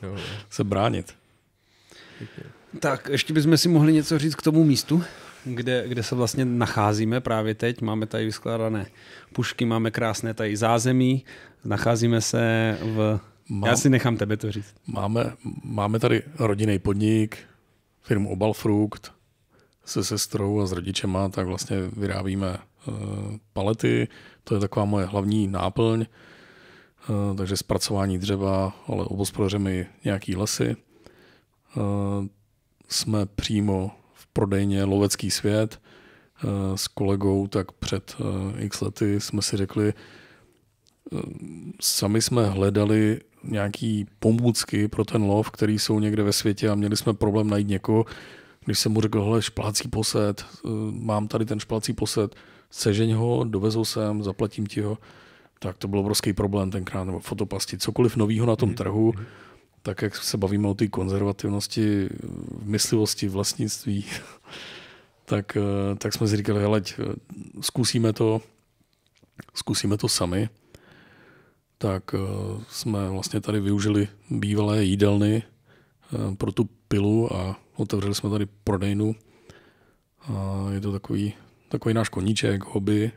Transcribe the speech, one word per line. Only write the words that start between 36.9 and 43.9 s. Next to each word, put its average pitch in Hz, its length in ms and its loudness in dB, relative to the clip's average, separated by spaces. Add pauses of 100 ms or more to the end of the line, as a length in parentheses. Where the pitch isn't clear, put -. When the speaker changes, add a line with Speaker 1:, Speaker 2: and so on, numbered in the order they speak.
Speaker 2:
tak 98 260 -4
před, - 440 -6 (420)
eh, 107 60 -4
x - 160 -6
lety 101 400 0
jsme 101 220 -4
si - 140 -2
řekli, 104 360 0 (1200)
eh, - 40 -6 (640)
sami 107 420 2
jsme 117 240 2
hledali 104 760 4 (240)
nějaký 104 640 -2 (120)